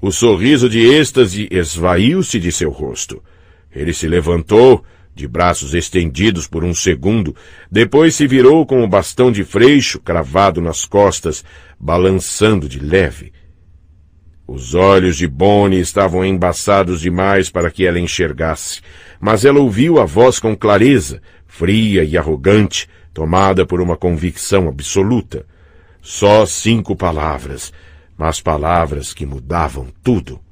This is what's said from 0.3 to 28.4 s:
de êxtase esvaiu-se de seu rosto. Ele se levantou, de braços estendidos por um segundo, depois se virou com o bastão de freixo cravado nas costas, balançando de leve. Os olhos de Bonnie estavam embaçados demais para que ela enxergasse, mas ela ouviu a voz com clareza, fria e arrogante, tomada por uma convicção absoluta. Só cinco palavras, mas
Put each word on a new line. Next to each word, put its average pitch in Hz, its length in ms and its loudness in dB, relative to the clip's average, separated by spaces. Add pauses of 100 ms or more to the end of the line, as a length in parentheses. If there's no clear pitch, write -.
de 113 100 -2
êxtase 117 720 2
esvaiu-se 90 880 0
de 85 140 -4
seu 78 180 -4
rosto. 65 500 -12 (520)
Ele 76 180 -6
se 82 160 -6
levantou, 87 800 4 (280)
de 69 140 -14
braços 73 460 -2
estendidos 85 760 -2
por 82 160 -6
um 87 100 -2
segundo, 87 640 -2 (340)
depois 139 460 2
se 147 100 0
virou 135 400 6
com 127 180 0
o 110 40 0
bastão 101 440 0
de 101 120 -2
freixo 123 560 2
cravado 85 600 0
nas 82 240 -6
costas, 98 580 0 (340)
balançando 92 920 0
de 67 100 -14
leve. 76 540 -2 (1120)
Os 64 280 -10
olhos 92 420 4
de 85 100 -4
Bonnie 95 520 2
estavam 92 440 -2
embaçados 90 800 -2
demais 92 480 0
para 85 220 -4
que 92 140 -2
ela 87 140 0
enxergasse, 80 840 -6 (380)
mas 104 240 0
ela 143 160 6
ouviu 139 400 2
a 110 60 4
voz 110 340 2
com 110 160 -2
clareza, 104 680 2 (260)
fria 98 560 0
e 78 140 -2
arrogante, 80 680 0 (260)
tomada 92 520 0
por 90 160 -4
uma 87 160 -2
convicção 87 680 -2
absoluta. 95 800 -4 (560)
Só 104 440 2
cinco 110 500 -2
palavras, 73 760 -6 (440)
mas 80 220 -4